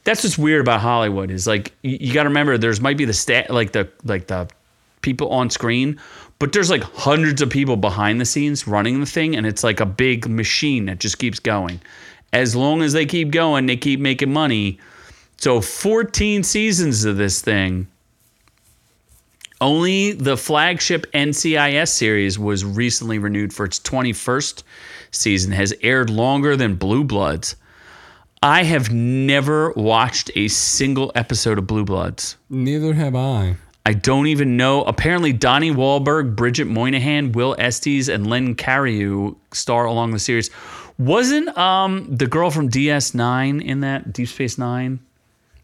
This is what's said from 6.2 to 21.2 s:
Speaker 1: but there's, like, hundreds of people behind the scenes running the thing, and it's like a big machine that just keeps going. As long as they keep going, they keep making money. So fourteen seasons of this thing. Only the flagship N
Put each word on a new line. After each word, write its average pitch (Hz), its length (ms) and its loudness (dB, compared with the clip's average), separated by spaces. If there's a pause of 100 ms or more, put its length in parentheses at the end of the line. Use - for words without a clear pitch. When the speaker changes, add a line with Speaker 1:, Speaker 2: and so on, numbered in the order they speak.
Speaker 1:
but 147 140 -2
there's, 185 180 2
like, 147 140 0
hundreds 147 580 0
of 127 80 0
people 135 260 0
behind 104 440 0
the 123 40 -2
scenes 147 440 -2
running 107 320 0
the 143 60 -2
thing, 160 280 -2
and 110 140 0
it's 104 160 -2
like 110 160 2
a 107 60 2
big 120 420 0
machine 113 560 0
that 90 160 -6
just 107 180 -4
keeps 117 220 -4
going. 92 400 -2 (520)
As 120 220 2
long 143 260 2
as 151 120 2
they 156 140 2
keep 156 260 -2
going, 156 340 2
they 123 100 2
keep 135 220 0
making 135 340 0
money. 113 460 0 (600)
So 123 220 2
fourteen 208 840 0
seasons 175 600 0
of 104 120 2
this 98 240 0
thing. 92 480 0 (1700)
Only 180 520 2
the 139 240 0
flagship 165 760 0
N 147 200 2